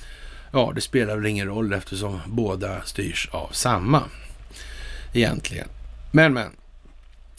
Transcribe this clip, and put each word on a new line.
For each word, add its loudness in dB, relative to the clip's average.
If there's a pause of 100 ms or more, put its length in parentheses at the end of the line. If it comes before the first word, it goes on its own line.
(520)
ja, 4
det -2
spelar 2
väl 0
ingen 2
roll 0
eftersom -2
båda -2
styrs -4
av -4
samma 4 (1080)
egentligen. 0 (440)
Men, 8
men. -4 (880)